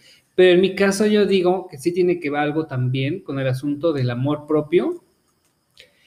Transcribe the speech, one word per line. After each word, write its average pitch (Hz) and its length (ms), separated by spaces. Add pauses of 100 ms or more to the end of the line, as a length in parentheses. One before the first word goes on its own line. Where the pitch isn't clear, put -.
(340)
Pero 185 200
en 180 80
mi 190 120
caso, 196 300
yo 208 220
digo 180 440
que 147 60
sí 170 160
tiene 180 260
que 143 120
ver 147 100
algo 151 260
también 135 540
con 139 180
el 135 80
asunto 143 460
del 131 160
amor 139 380
propio 175 580 (1040)